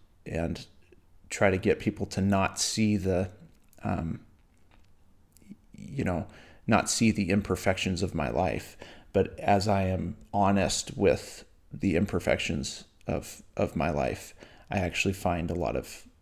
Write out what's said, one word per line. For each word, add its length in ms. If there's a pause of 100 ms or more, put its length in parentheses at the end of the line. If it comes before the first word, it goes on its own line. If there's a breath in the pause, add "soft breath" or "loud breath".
(260)
and 400 (640)
try 200
to 60
get 220
people 280
to 140
not 380
see 380
the, 340 (540)
um, 360 (1500)
you 320
know, 220 (400 loud breath)
not 240
see 200
the 200
imperfections 720
of 120
my 140
life. 480 (360 loud breath)
But 260
as 300
I 160
am 320 (160)
honest 640
with 480 (280)
the 240
imperfections 880 (220)
of, 360 (140)
of 200
my 140
life, 440 (360 loud breath)
I 80
actually 360
find 360
a 40
lot 220
of 300 (160)